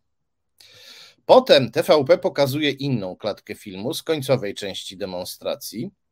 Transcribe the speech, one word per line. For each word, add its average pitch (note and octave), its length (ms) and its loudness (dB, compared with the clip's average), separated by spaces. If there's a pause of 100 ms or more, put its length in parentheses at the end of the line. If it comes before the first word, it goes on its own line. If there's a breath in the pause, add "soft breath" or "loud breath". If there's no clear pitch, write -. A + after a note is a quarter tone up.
(1300 loud breath)
Potem D#3 460 6
T E3 120 -2
V D#3 220 4
P E3+ 120 6
pokazuje D3 540 0
inną A#2+ 440 -4
klatkę G2+ 400 -8
filmu G2+ 380 -10
z - 100 -8
końcowej C3+ 500 0
części F#2+ 440 -10
demonstracji, F#2 920 -8 (220)